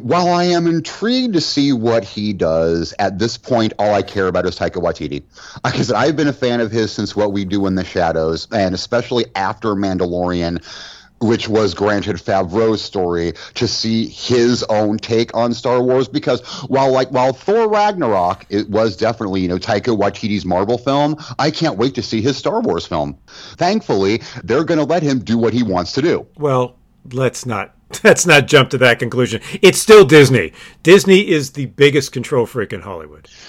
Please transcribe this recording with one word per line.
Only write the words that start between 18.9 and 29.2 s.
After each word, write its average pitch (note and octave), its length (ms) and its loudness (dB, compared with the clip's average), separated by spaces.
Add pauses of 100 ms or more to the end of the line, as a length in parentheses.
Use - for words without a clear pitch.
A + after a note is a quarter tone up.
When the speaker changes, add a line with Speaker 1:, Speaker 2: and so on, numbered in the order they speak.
Speaker 1:
definitely, A2 460 -2
you F2+ 80 0
know, F2+ 80 -2
Taika G#2 400 -2
Waititi's G2+ 480 -2
Marvel G2 320 0
film, C#3+ 400 0 (220)
I D3 120 0
can't C3+ 260 -2
wait C3 180 0
to A#2 60 -4
see A2 200 -4
his C3+ 160 0
Star G#3 240 -4
Wars E2+ 240 -2
film. D2 320 -6 (400)
Thankfully, A#2 640 0 (240)
they're B2 180 0
gonna D#3 220 0
let E3 180 0
him C3+ 160 0
do A2 180 -2
what A2+ 140 2
he A#2+ 100 0
wants F2+ 320 -2
to C3 80 -4
do. D3+ 240 0 (120)
Speaker 2:
Well, C3 400 -2 (340)
let's B2 340 -4
not, G#2 300 -6 (140)
<laughs> - 160 -8
let's F3 200 6
not C#3+ 220 4
jump C#3 220 4
to C3+ 80 -4
that A#2+ 220 4
conclusion. A#2 420 -2 (200)